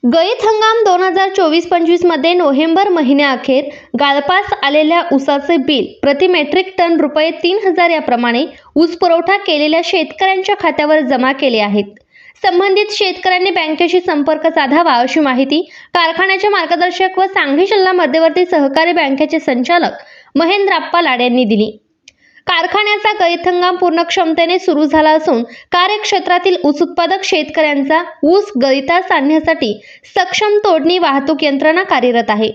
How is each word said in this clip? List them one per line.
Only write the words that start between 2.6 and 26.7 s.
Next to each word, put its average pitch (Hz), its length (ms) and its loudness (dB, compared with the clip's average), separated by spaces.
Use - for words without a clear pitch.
महिन्याअखेर 277 760 0
गाळपास 285 540 0
आलेल्या 311 380 2
ऊसाचे 277 440 0
बिल 269 280 0
प्रति 285 260 2
मेट्रिक 359 500 0
टन 339 220 2
रुपये 311 300 0
तीन 381 220 0
हजार 349 240 2
याप्रमाणे 240 540 0
ऊस 330 220 2
पुरवठा 339 400 2
केलेल्या 330 480 0
शेतकऱ्यांच्या 381 760 -2
खात्यावर 311 420 0
जमा 254 300 0
केले 262 280 -2
आहेत. 208 260 0
संबंधित 392 480 0
शेतकऱ्यांनी 370 600 -2
बँकेशी 330 480 0
संपर्क 311 480 -2
साधावा, 311 460 2
अशी 262 260 0
माहिती 277 420 0
कारखान्याचे 370 560 0
मार्गदर्शक 359 680 -2
व 381 80 2
सांगली 339 380 0
जिल्हा 381 280 2
मध्यवर्ती 330 520 2
सहकारी 320 480 0
बँकेचे 302 460 -2
संचालक 262 640 -2
महेंद्राप्पा 349 680 0
लाड 262 200 0
यांनी 247 240 2
दिली. 214 260 0
कारखान्याचा 392 720 0
गळीत 349 280 -2
हंगाम 359 280 0
पूर्ण 339 280 0
क्षमतेने 339 560 0
सुरू 320 260 0
झाला 311 240 2
असून 311 320 2
कार्यक्षेत्रातील 370 840 0
ऊस 294 160 0